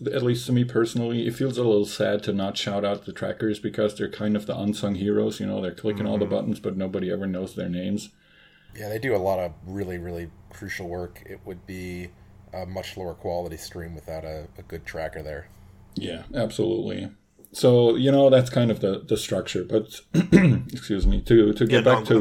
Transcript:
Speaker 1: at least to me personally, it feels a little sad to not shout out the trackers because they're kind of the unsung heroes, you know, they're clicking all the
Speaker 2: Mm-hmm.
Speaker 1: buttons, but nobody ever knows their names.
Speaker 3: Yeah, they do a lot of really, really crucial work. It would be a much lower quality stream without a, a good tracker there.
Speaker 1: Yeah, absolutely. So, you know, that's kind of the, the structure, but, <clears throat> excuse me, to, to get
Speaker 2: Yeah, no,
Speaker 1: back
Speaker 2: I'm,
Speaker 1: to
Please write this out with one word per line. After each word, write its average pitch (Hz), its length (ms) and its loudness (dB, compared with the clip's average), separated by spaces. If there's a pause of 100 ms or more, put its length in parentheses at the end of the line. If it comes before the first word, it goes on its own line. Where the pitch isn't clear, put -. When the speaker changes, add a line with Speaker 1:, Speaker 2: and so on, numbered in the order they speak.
Speaker 1:
at 135 160 -2
least 123 240 0
to 127 40 -2
me 123 120 4
personally, 117 640 -2
it 117 80 -4
feels 127 220 -2
a 123 60 0
little 104 220 4
sad 104 380 -2
to 104 100 -2
not 98 240 -4
shout 101 280 -2
out 101 200 -4
the 95 80 -12
trackers 104 460 -4
because 107 360 -2
they're 101 140 -4
kind 107 260 -2
of 104 100 -4
the 120 120 -4
unsung 101 380 -2
heroes, 104 440 0
you 101 80 -4
know, 101 140 -4
they're 90 120 -4
clicking 104 340 -4
all 107 100 -2
the 101 80 2
Speaker 2:
Mm-hmm. 98 100 -2
Speaker 1:
buttons, 104 240 -4
but 95 180 -6
nobody 92 340 -4
ever 95 160 -4
knows 92 280 -6
their 92 140 -6
names. 95 400 -4 (680)
Speaker 3:
Yeah, 104 140 -12
they 107 100 -6
do 123 160 0
a - 20 0
lot 92 220 0
of 87 120 -4 (140)
really, 92 340 -6
really 85 300 -8 (220)
crucial 95 360 -10
work. 90 400 -10
It 95 180 -16
would 90 220 -14
be 90 420 -10 (440)
a 92 140 -8
much 92 300 -10
lower 87 180 -8
quality 87 420 -4
stream 85 380 -12
without 80 280 -10
a, 78 240 -10 (100)
a - 60 -18
good 82 220 -12
tracker 80 380 -8
there. 76 240 -10 (480)
Speaker 1:
Yeah, 82 280 -8 (120)
absolutely. 101 760 -2 (420)
So, 120 440 6
you 131 160 4
know, 139 200 8
that's 127 180 6
kind 120 220 2
of - 80 0
the, 98 280 0
the 110 100 2
structure, 92 460 -4
but, 110 360 -2 (140)
<clears throat> - 0 - (600)
excuse 95 320 -2
me, 98 160 4
to, 110 320 6
to 123 140 2
get 110 40 2
Speaker 2:
Yeah, 120 100 6
no, - 40 -4
Speaker 1:
back 123 140 6
Speaker 2:
I'm, 107 60 -6
Speaker 1:
to 117 160 4